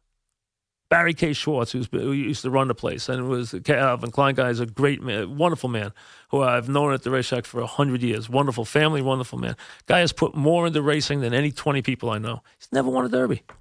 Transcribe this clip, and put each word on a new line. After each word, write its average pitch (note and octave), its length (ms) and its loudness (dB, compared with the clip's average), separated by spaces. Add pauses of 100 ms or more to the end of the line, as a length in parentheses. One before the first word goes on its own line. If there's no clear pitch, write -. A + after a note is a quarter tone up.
(920)
Barry E3+ 220 4
K. D#3 180 0
Schwartz, C3+ 400 -2
who's, B2 180 -4
who - 220 -2
used C3+ 300 -2
to C3 80 -4
run C3+ 180 2
the A#2+ 80 0
place, - 320 -6
and B2+ 140 -2
it - 20 -6
was, B2 400 -4
Calvin B2 480 2
Klein C#3 240 4
guy B2+ 140 2
is A#2 100 -2
a A#2+ 60 -2
great C3+ 360 0
man, A2 360 -6
wonderful D#3+ 320 0
man, G#2+ 240 -4 (380)
who C#3 100 2
I've B2 260 2
known C#3+ 260 2
at C3 100 -2
the B2+ 60 -4
racetrack B2+ 360 -2
for A#2+ 160 -8
a A#2+ 40 -4
hundred B2+ 380 0
years. A2+ 260 -2
Wonderful B2+ 360 0
family, D3+ 360 2
wonderful B2+ 380 -2
man. A#2+ 160 -6 (300)
Guy F3+ 140 6
has E3+ 120 2
put - 240 -2
more E3+ 320 4
into D3+ 140 0
racing C#3+ 400 0
than A#2+ 120 0
any C#3+ 200 0
twenty C#3 280 -2
people A#2 280 -4
I G#2+ 80 -2
know. A2+ 260 -8 (160)
He's - 140 -14
never C4 160 2
won B3+ 160 0
a - 40 -2
Derby. B3+ 340 0 (180)